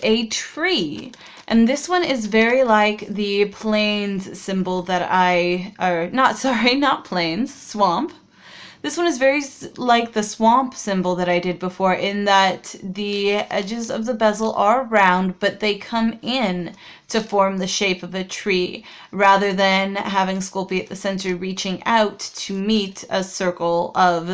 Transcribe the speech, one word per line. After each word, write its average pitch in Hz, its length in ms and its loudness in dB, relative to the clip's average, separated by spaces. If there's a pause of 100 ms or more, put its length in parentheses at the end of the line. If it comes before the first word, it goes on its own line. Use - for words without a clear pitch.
a 226 240 2
tree. 247 840 -4 (340)
And 226 200 4
this 277 200 -2
one 359 160 2
is 254 220 -2
very 226 380 4
like 214 440 2
the 202 380 0
plains 208 960 -2
symbol 185 440 -2
that 180 280 -2
I, 180 680 2
or 175 300 0
not, 240 280 2
<laughs> - 80 -8
sorry, 240 280 2
not 277 320 0
plains, 180 480 -2
swamp. 202 600 0 (680)
This 294 160 -4
one 349 80 0
is 294 140 0
very 269 200 4
s-, - 380 -10
like 233 360 2
the 214 100 0
swamp 233 500 2
symbol 185 420 -2
that 180 140 0
I 175 80 4
did 175 220 -2
before, 185 340 0
in 202 320 -2
that 196 560 2
the 202 520 -2
edges 208 580 -4
of 220 140 -4
the 247 100 -2
bezel 220 380 0
are 240 320 2
round, 185 540 2
but 202 200 -2
they 208 160 0
come 226 480 -2
in 190 500 -2 (360)
to 220 120 0
form 196 360 0
the 185 100 -2
shape 185 340 -2
of 175 140 -12
a 185 80 -4
tree, 190 600 -4 (280)
rather 196 420 4
than 196 420 2
having 190 420 -2
Sculpey 190 420 -4
at 180 80 -8
the - 80 -12
center 190 400 -4
reaching 190 500 -6
out 220 340 2 (180)
to - 160 -8
meet 196 580 -2
a 190 120 0
circle 175 720 -2
of 175 400 2